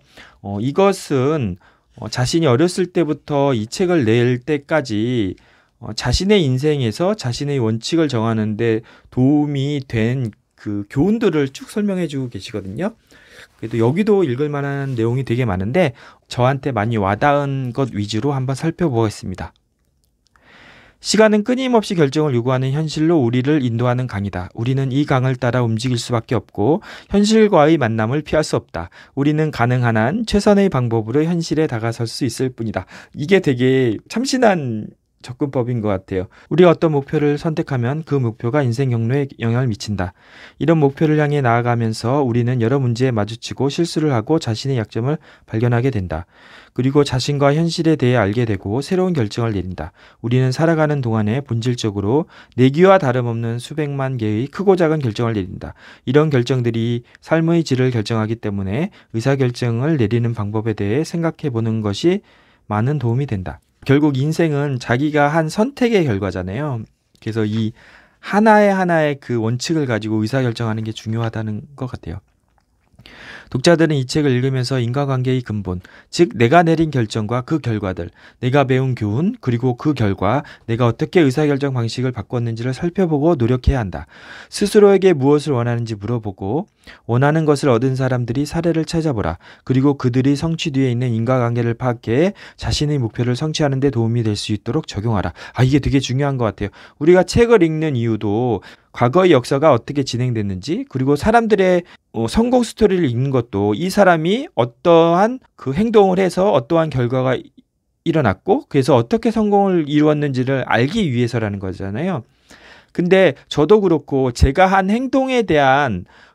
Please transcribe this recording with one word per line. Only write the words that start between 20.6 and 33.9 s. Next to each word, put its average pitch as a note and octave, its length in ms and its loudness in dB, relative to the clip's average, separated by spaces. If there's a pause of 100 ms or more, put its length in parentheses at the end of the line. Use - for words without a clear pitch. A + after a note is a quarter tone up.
시간은 G#3+ 420 4
끊임없이 B3 540 0
결정을 D3+ 400 2
요구하는 B2+ 340 0
현실로 D#3 480 0
우리를 B2+ 460 2
인도하는 B2 420 0
강이다. F#2+ 480 -6
우리는 C3 380 -2
이 C#3 120 0
강을 C3 300 0
따라 B2 300 -2
움직일 A#2 340 -2
수밖에 A#2 380 -4
없고 A#2+ 460 -2 (280)
현실과의 G#3 640 4
만남을 A#2 460 0
피할 D#3 220 0
수 - 100 -6
없다. F2 340 -6 (280)
우리는 D3+ 340 0
가능한 A#2+ 460 0
한 D3+ 300 0
최선의 G3+ 420 2
방법으로 A#2+ 560 0
현실에 E3 420 -2
다가설 A#2 400 -4
수 - 180 -6
있을 B2+ 260 -2
뿐이다. G#2 360 -4 (300)
이게 F3+ 240 4
되게 B2+ 560 2 (120)